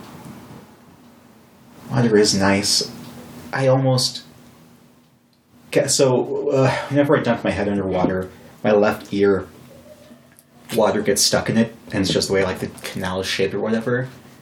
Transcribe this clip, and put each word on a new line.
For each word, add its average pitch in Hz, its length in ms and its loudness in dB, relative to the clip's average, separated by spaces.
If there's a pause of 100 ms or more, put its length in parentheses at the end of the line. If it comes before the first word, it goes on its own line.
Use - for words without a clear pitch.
(1900)
Water 120 260 2
is 104 180 4
nice. 98 560 0 (600)
I 135 160 0
almost 131 560 2 (1500)
get, 139 200 0
so, 139 600 2
uh, 131 200 4 (160)
whenever 143 300 4
I 113 40 0
dunk 117 220 0
my 101 80 0
head 101 160 -2
underwater, 92 640 -2 (340)
my 107 80 2
left 107 420 2
ear, 98 340 2 (1300)
water 104 260 2
gets 101 200 2
stuck - 280 2
in 110 80 0
it, 113 180 2 (160)
and 101 120 -2
it's 90 100 0
just 101 140 2
the 98 80 0
way, 95 80 4
like, 92 160 -4
the - 80 -4
canal 92 520 -8
is 95 80 -6
shaped 98 260 -2
or 101 60 -4
whatever. 113 480 -2 (340)